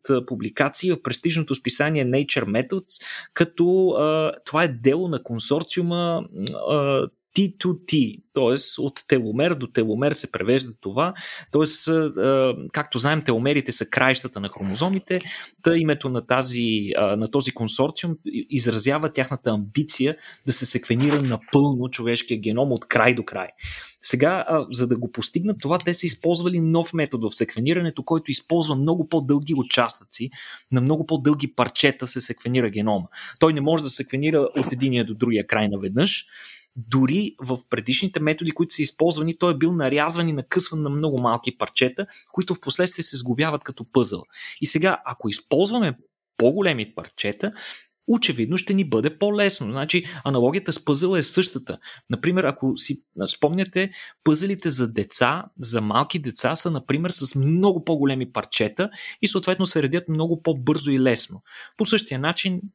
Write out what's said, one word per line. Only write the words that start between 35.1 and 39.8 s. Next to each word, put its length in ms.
другия 320
край 220
наведнъж. 560
Дори 640
в 180
предишните 500
методи, 300
които 240
са 80
използвани, 560
той 140
е 40
бил 160
нарязван 560